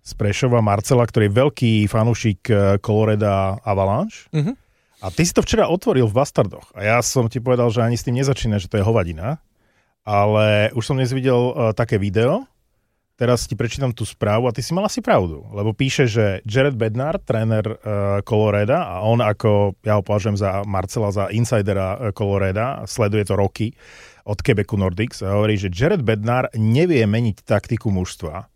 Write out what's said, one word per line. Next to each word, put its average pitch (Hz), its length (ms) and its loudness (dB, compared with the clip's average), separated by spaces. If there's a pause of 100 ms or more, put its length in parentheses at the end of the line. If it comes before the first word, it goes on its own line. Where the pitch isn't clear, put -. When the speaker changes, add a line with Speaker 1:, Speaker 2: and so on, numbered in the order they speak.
Speaker 1:
z - 120 -18
Prešova, 117 480 2
Marcela, 107 420 2
ktorý 110 240 2
je 101 80 0
veľký 127 380 2 (140)
fanúšik, 110 600 0
eh, 110 100 2 (220)
Coloreda 104 800 0
Avalanche. 104 680 -2
Speaker 2:
Mhm. 160 240 -2 (440)
Speaker 1:
A 95 100 -8
ty 156 140 -2
si 175 80 2
to - 100 2
včera 220 240 2
otvoril 160 400 2
v 104 120 0
Bastardoch. - 580 -2
A 98 80 -10
ja 110 160 2
som 120 260 0
ti 113 140 -4
povedal, 120 320 2
že 110 80 -2
ani 117 160 0
s 113 80 -6
tým 123 160 -2
nezačína, 127 400 0
že 90 80 -6
to - 100 -4
je 101 60 2
hovadina. 98 560 -2 (640)
Ale 107 680 2
už 123 100 -4
som 135 160 -2
dnes 127 120 0
videl, 131 280 2 (100)
eh, - 60 -4 (160)
také 113 260 -2
video. 113 480 0 (680)
Teraz 120 320 0
ti - 80 -6
prečítam 123 360 -2
tú 113 140 -8
správu 110 420 0
a 120 40 2
ty 113 80 -8
si 131 120 -8
mal 180 140 -2
asi - 160 -4
pravdu, 92 480 0
lebo 104 240 -2
píše, 135 320 0
že 104 400 2
Jared 131 300 2
Bednar, 120 460 -2
tréner, 110 480 0
eh, 110 100 -8 (420)
Coloreda, 107 680 0
a 90 120 -6
on 113 200 2
ako, 104 600 2
ja 107 140 0
ho 104 80 2
považujem 104 320 0
za 98 300 -2
Marcela, 101 460 -4
za 98 180 -2
insidera, 101 680 0
eh, 120 140 -6
Coloreda, 101 720 -2
sleduje 104 380 0
to 98 120 -2
roky 101 400 -2 (480)
od 101 180 -6
Quebecu 107 360 0
Nordics 98 440 -2
a 95 120 -6
hovorí, 107 220 2
že 101 140 -4
Jared 143 320 0
Bednar 113 520 0
nevie 120 520 2
meniť 110 400 0
taktiku 110 440 -2
mužstva. 92 460 -4 (220)